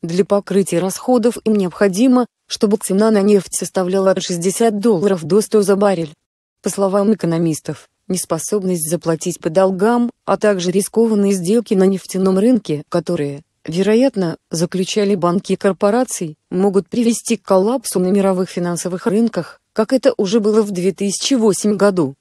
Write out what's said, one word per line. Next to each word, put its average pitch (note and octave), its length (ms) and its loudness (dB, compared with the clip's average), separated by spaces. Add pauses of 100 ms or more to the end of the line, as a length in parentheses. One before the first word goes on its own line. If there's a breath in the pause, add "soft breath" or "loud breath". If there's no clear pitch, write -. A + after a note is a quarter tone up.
Для F3 240 0
покрытия G3 560 0
расходов A3+ 640 0
им A3 100 2
необходимо, G#3 720 2 (200)
чтобы G#3 300 0
цена G#3 340 0
на G#3 120 2
нефть G3+ 320 2
составляла F#3+ 560 0
от F#3 120 0
шестьдесят G3 560 -2
долларов F#3 460 2
до F3 160 2
ста G#3 220 0
за F#3+ 140 2
баррель. F3+ 360 0 (500)
По G#3 60 -4
словам G3+ 460 0
экономистов, E3 760 -4 (180)
неспособность F#3 800 -4
заплатить E3 540 -4
по - 80 -4
долгам, G3 640 2 (160)
а G3 100 0
также F#3 340 0
рискованные G3+ 600 0
сделки G3 400 0
на F#3 140 4
нефтяном F#3+ 520 0
рынке, G3+ 520 0
которые, D#3 540 -4 (200)
вероятно, G3 720 0 (140)
заключали F#3 640 -2
банки F3 400 0
и - 20 -4
корпорации, G3+ 800 -2 (140)
могут F#3+ 400 0
привести A3+ 480 -2
к - 40 -16
коллапсу G#3 560 0
на F3+ 100 0
мировых F#3+ 420 0
финансовых F3 560 -6
рынках, G#3+ 520 -2 (140)
как A3 220 0
это C4 240 2
уже G3+ 200 0
было G#3+ 220 2
в G#3 100 -2
две F3+ 220 -2
тысячи G3+ 400 -4
восьмом G#3+ 460 2
году. F3 420 2